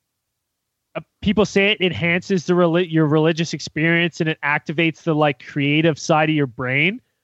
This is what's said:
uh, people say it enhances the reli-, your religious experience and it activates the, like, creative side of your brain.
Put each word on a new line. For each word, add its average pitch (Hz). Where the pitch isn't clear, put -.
uh, 160
people 202
say 196
it 208
enhances 175
the 180
reli-, 175
your 160
religious 160
experience 165
and 156
it 156
activates 151
the, 165
like, 151
creative 151
side 156
of 156
your 143
brain. 135